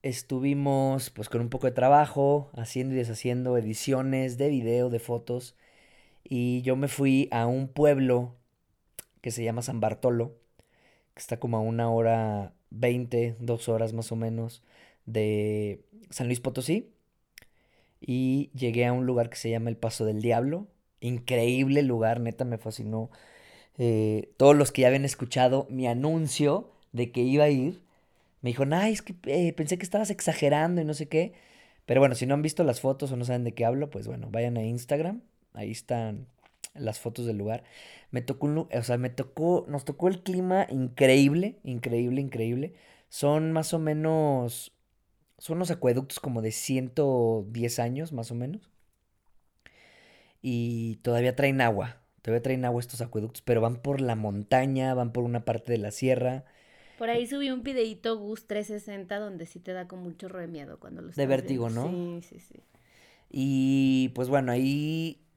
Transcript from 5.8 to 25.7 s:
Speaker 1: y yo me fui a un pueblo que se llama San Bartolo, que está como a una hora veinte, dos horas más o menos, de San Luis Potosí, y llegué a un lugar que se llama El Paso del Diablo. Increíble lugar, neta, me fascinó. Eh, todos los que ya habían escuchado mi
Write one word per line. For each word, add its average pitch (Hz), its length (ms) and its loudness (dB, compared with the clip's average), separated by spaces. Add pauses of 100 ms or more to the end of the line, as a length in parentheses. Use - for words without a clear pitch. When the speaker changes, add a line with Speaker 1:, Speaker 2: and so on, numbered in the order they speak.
Speaker 1:
y 123 400 0
yo 131 120 2
me 139 120 -2
fui 139 440 4
a 117 140 2
un 131 220 0
pueblo 131 680 2 (880)
que - 80 -8
se 113 140 -6
llama 113 180 -2
San 120 200 -4
Bartolo, 117 580 0 (760)
que - 60 -20
está 117 200 -8
como 117 180 -2
a - 20 0
una 113 320 0
hora 113 640 0 (160)
veinte, 120 680 -2
dos 117 300 -4
horas 113 240 0
más 113 180 -6
o 113 40 -4
menos, 113 480 -6 (420)
de 107 800 -2 (240)
San - 160 -6
Luis 123 140 -2
Potosí, 143 520 -4 (1120)
y 131 540 0
llegué 120 320 2
a 123 60 2
un 127 120 0
lugar 120 240 0
que - 80 -14
se 113 140 -4
llama 113 180 -2
El 113 80 -4
Paso 113 280 -4
del 107 180 -2
Diablo. 135 420 0 (360)
Increíble 127 800 2
lugar, 117 360 2
neta, 117 260 -4
me 120 120 -4
fascinó. 110 540 -6 (680)
Eh, 110 600 0
todos 139 180 10
los 143 160 6
que - 100 0
ya 127 60 8
habían 135 180 4
escuchado 127 640 2
mi 131 160 -4